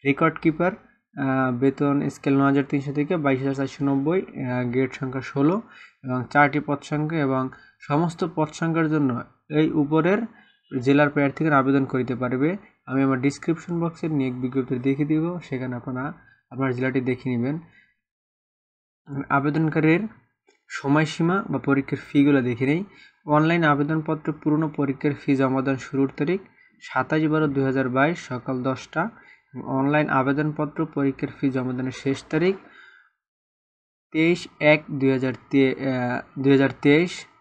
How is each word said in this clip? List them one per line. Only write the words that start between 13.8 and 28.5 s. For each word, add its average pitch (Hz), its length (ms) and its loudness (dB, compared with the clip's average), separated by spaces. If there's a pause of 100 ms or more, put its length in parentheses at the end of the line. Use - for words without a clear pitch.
বক্সে 165 280 -4
নিয়োগ 135 260 0
বিজ্ঞপ্তি 127 440 -4
দেখে 135 260 0
দিব, 160 340 0
সেখানে 127 380 -8
আপনারা 131 360 -8 (380)
আপনার 131 240 -2
জেলাটি 131 260 0
দেখে 127 300 -2
নেবেন। 123 280 -2 (1700)
আবেদনকারীর 156 800 2 (640)
সময়সীমা 156 800 0
বা 139 80 -2
পরীক্ষার 139 400 -2
ফিগুলো 139 440 4
দেখে 123 240 -2
নেই। 160 180 0 (420)
অনলাইন 160 380 2
আবেদনপত্র 151 680 0
পূরণ 151 300 0
ও 160 60 -2
পরীক্ষার 143 460 -2
ফি 139 220 0
জমা 131 260 0
দেওয়ার 135 160 -2
শুরুর 135 380 -2
তারিখ 170 240 -2 (420)
সাতাশ 151 420 -2
বারো 156 220 2
দুই 139 180 0
হাজার 131 240 0
বাইশ 143 300 2
সকাল 127 440 -8